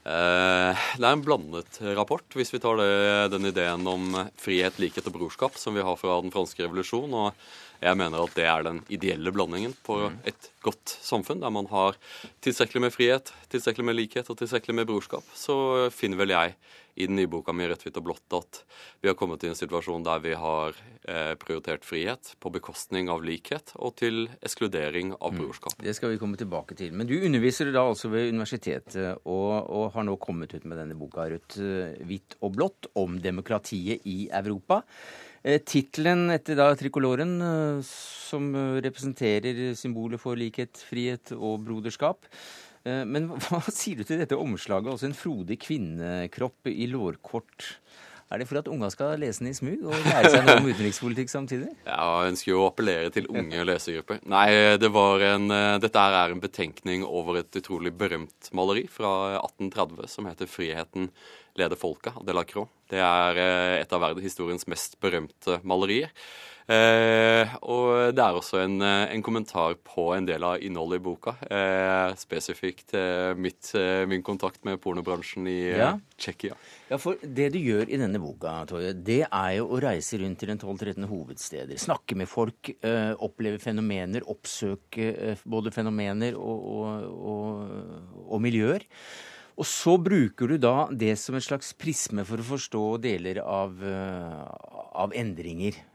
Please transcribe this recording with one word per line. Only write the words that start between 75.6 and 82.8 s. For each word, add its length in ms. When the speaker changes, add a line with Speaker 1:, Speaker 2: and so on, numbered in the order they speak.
Speaker 1:
eh, 80
Speaker 2:
Ja. 200
Speaker 1:
Tsjekkia. 380
Speaker 2:
Ja, 60
for 260
det 300
du 80
gjør 280
i 100
denne 200
boka, 480
Toje, 280
det 260
er 280
jo 100
å 120
reise 380
rundt 200
til 120
en 80
tolv 200
tretten 280
hovedsteder, 720
snakke 400
med 120
folk, 420